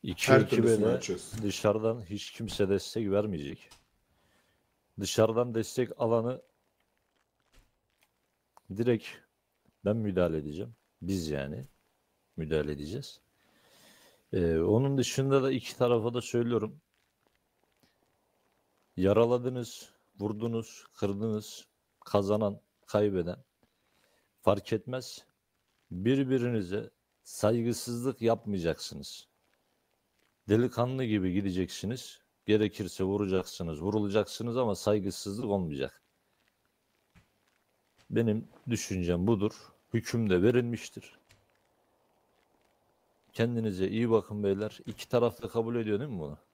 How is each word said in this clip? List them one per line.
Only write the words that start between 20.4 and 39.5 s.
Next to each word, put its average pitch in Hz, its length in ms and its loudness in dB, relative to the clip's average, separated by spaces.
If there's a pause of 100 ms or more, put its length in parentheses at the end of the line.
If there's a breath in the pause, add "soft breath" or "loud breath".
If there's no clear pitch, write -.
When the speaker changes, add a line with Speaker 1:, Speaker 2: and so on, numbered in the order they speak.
Speaker 1:
kırdınız, 107 720 -6 (320)
kazanan, 104 600 0 (260)
kaybeden 95 520 0 (1040)
fark 101 320 2
etmez. 127 520 -6 (680)
Birbirinize 117 1000 2 (340)
saygısızlık 120 1000 0
yapmayacaksınız. 95 1040 -2 (1200)
Delikanlı 123 560 0
gibi 95 280 0
gideceksiniz. 98 840 -4 (260)
Gerekirse 104 580 0
vuracaksınız, 92 800 -2
vurulacaksınız 104 760 -2
ama 113 180 0
saygısızlık 101 720 -2
olmayacak. 80 560 -4 (2000)
Benim 113 380 2 (220)
düşüncem 92 580 0
budur. 107 240 2 (420)